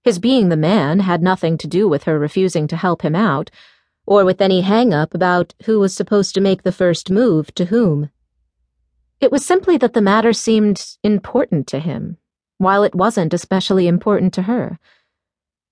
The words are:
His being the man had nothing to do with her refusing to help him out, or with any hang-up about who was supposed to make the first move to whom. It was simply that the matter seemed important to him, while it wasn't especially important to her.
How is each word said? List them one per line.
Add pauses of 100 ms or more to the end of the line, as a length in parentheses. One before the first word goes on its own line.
His
being
the
man
had
nothing
to
do
with
her
refusing
to
help
him
out, (540)
or
with
any
hang-up
about (100)
who
was
supposed
to
make
the
first
move
to
whom. (1080)
It
was
simply
that
the
matter
seemed
important
to
him, (420)
while
it
wasn't
especially
important
to
her. (920)